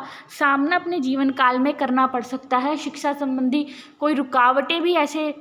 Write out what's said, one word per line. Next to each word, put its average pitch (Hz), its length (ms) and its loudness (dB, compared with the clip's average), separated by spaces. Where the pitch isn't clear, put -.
सामना 285 440 2
अपने 349 240 -2
जीवन 269 320 0
काल 254 280 2
में 262 160 2
करना 262 320 2
पड़ 254 160 -4
सकता 262 340 -4
है। 277 200 -2
शिक्षा 294 360 -4
संबंधी 269 520 -2
कोई 302 160 2
रुकावटें 262 680 2
भी 349 140 2
ऐसे 302 460 0